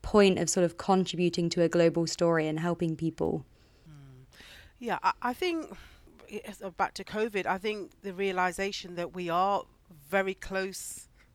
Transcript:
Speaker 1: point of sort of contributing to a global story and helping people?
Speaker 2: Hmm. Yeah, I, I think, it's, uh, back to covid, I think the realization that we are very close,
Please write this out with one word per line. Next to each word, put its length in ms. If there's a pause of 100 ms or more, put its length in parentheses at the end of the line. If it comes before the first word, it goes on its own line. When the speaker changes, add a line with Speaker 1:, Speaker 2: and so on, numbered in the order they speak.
Speaker 1:
point 380
of 100
sort 140
of 140
contributing 720
to 120
a 60
global 400
story 400
and 140
helping 340
people? 480 (420)
Speaker 2:
Hmm. 360 (580)
Yeah, 240
I, 80 (100)
I 120
think, 360 (600)
it's, 320
uh, 80
back 240
to 100
covid, 420
I 120
think 340 (100)
the 120
realization 840
that 180
we 160
are 340 (460)
very 260
close, 760 (260)